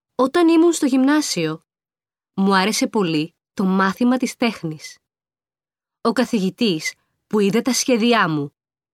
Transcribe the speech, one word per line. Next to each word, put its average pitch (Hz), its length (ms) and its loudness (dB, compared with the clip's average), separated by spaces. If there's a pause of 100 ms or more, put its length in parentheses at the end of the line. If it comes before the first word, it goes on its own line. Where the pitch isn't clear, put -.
(160)
Όταν 320 320 2
ήμουν 330 260 4
στο 311 120 -2
γυμνάσιο, 262 800 0 (680)
μου 196 220 2
άρεσε 220 320 0
πολύ 165 480 -2 (180)
το 202 100 -4
μάθημα 190 540 0
της 254 180 -4
τέχνης. 170 600 -8 (1040)
Ο 233 100 0
καθηγητής, 196 840 -2 (340)
που 214 120 -2
είδε 202 220 2
τα 240 120 -2
σχέδιά 226 560 0
μου, 147 260 -4 (380)